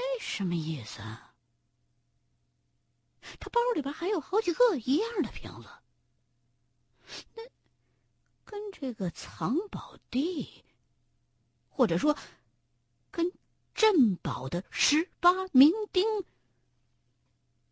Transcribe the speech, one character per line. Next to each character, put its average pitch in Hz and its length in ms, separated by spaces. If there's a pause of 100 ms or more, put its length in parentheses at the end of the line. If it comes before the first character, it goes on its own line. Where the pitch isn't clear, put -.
(220)
什 - 220
么 175 100
意 156 300
思 - 180
啊？ 110 300 (2000)
他 - 100
包 466 100 (140)
里 320 80
边 269 100
还 - 160
有 392 140
好 - 180
几 349 140
个 440 240
一 254 200
样 453 120 (140)
的 - 80
瓶 - 200 (120)
子， - 40 (1700)
那 453 80 (1040)
跟 415 260
这 262 220
个 185 160
藏 - 480 (120)
宝 - 280 (140)
地， 311 520 (1040)
或 240 200
者 170 100
说 294 180 (960)
跟 339 220 (420)
镇 294 440
宝 131 300
的 175 220
十 - 400 (100)
八 349 120 (220)
名 285 200 (180)
丁， 381 140 (1700)